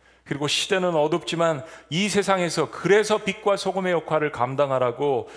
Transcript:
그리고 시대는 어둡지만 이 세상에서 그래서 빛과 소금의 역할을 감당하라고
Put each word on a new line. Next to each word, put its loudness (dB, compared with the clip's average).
그리고 -2
시대는 0
어둡지만 0
이 0
세상에서 0
그래서 4
빛과 0
소금의 -2
역할을 0
감당하라고 0